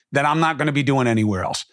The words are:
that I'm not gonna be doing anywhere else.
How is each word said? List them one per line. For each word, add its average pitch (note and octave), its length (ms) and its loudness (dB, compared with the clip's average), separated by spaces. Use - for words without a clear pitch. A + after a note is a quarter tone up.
that C#3 120 0
I'm D3+ 160 2
not D#3+ 160 0
gonna D3+ 160 -2
be C#3 120 0
doing C3+ 220 2
anywhere G#2+ 360 0
else. - 300 -6